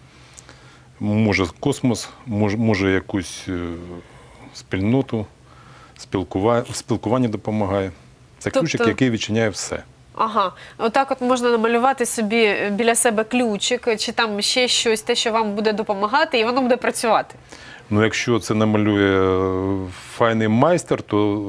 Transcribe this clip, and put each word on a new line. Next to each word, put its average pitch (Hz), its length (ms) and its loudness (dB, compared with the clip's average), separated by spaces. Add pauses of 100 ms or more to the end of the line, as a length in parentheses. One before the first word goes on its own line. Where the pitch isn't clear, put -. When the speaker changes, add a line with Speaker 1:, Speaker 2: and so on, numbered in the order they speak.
(1000)
Speaker 1:
може 104 460 2 (140)
космос, 131 480 -2 (180)
мож-, 104 300 -2
може 104 360 2
якусь, 92 560 -4
е, 92 40 -4 (1000)
спільноту, 113 720 -2 (720)
спілкува-, 104 760 0
в - 40 -8
спілкуванні 120 520 0
допомагає. 101 600 -2 (480)
Це - 120 -4
ключик, 208 280 0
Speaker 2:
Тобто 226 120 2
Speaker 1:
який 131 200 2
відчиняє 110 380 0
все. - 340 -8 (320)
Speaker 2:
Ага, 208 380 -2 (260)
отак 262 320 0
от 262 100 -4
можна 247 300 2
намалювати 233 560 2
собі, 226 380 0
е, 202 260 2
біля 226 240 2
себе 220 300 2
ключик, 240 640 -2
е, 220 80 2
чи 220 160 -4
там 214 300 -2
ще 247 260 0
щось, 220 340 0
те, 240 120 -2
що 233 180 -2
вам 220 200 0
буде 214 200 0
допомагати, 214 640 0
і 220 60 2
воно 247 180 0
буде 247 140 2
працювати. 220 580 0 (560)
Speaker 1:
Ну, 104 140 2
якщо 110 340 0
це 110 160 -4
намалює, 101 840 2 (460)
е, 92 60 -10 (260)
файний 113 320 2
майстер, 147 540 2
то 104 340 0 (120)